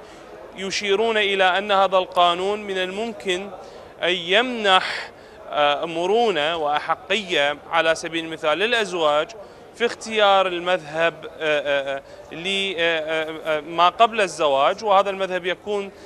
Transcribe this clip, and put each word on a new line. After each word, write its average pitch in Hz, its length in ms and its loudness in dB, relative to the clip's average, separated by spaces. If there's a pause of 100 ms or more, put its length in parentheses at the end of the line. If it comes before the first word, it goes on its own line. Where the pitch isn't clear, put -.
(560)
يشيرون 202 600 0
إلى 190 420 2
أن 208 140 -2
هذا 190 260 4
القانون 180 640 2
من 196 160 -6
الممكن 190 720 -4 (520)
أن 170 100 0
يمنح، 196 960 0 (400)
آه، 143 340 2
مرونة 170 720 0
وأحقية 156 1000 -2 (140)
على 160 240 2
سبيل 165 300 -6
المثال 156 340 -2
للأزواج 175 720 0 (460)
في 233 120 -2
اختيار 208 600 2
المذهب، 170 680 -2 (100)
آه، - 60 -14 (100)
آه، 143 560 0
آه، 135 60 -10 (320)
ل-، 196 440 -4
آه، 170 220 0
آه، 156 560 -4
آه، 151 40 -2
ما 170 280 2
قبل 220 320 2
الزواج، 165 640 2
وهذا 202 260 4
المذهب 185 360 -4
يكون 196 440 -4 (160)